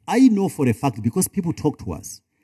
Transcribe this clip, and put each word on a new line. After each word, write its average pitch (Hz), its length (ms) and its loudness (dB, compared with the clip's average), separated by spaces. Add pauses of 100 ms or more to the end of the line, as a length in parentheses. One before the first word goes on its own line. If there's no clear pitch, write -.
I 247 200 6
know 196 220 2
for 139 180 -2
a 117 60 4
fact, 123 280 -2
because 147 260 -2
people - 260 -4
talk - 260 -4
to 85 140 -8
us, - 280 -16 (220)